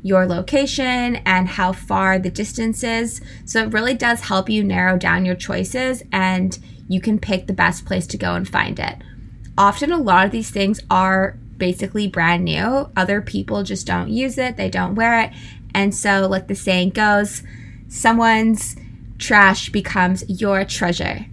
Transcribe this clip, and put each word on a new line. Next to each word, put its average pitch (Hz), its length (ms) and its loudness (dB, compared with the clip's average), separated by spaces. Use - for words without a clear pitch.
your 185 220 6
location 247 920 0
and 185 220 4
how 185 240 0
far 190 460 2
the 180 120 -2
distance 220 540 -4
is. 226 360 -2
So 226 200 0
it 214 80 -4
really 233 220 2
does 240 260 0
help 190 280 0
you 214 140 2
narrow 185 340 2
down 180 280 2
your 180 100 0
choices, 240 800 -4
and 185 440 2
you 185 140 0
can 214 180 0
pick 190 300 -2
the 196 40 -2
best 175 340 0
place 185 200 -4
to - 100 -8
go - 180 -2
and 185 140 -4
find - 300 -2
it. - 200 -8
Often 202 320 2
a 339 100 0
lot 190 260 4
of 202 40 0
these 226 200 -6
things 202 300 0
are 190 460 2
basically 190 520 -2
brand 175 360 0
new. 233 520 -2
Other 196 260 0
people 202 400 -4
just 185 240 -6
don't 87 240 -2
use 247 260 -2
it. 254 200 -4
They 190 120 -4
don't 185 280 -2
wear 226 240 4
it. - 100 -2
And 196 220 2
so, 294 340 2
like 190 200 -2
the 196 60 -4
saying 185 360 2
goes, 208 540 2
someone's 226 840 4
trash 196 520 6
becomes 185 580 0
your 196 360 0
treasure. - 680 -2